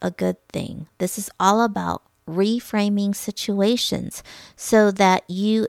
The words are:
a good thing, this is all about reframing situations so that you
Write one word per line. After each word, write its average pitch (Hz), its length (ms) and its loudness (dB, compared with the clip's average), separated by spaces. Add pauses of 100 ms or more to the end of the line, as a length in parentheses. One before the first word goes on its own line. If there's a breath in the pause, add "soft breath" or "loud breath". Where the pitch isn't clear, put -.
a 180 100 -2
good 185 260 -2 (120)
thing, - 380 -8 (120)
this 180 180 -4
is 202 120 -8 (100)
all 202 220 4
about 190 420 -2 (260)
reframing 202 880 0
situations - 1040 -2 (340 loud breath)
so 214 360 4
that 190 360 4
you 214 420 0